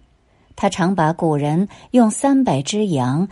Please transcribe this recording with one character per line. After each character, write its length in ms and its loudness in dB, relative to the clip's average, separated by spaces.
他 140 -2
常 240 -2
把 180 0
古 240 -2
人 320 -2
用 200 4
三 320 0
百 200 0
只 240 -2
羊 460 0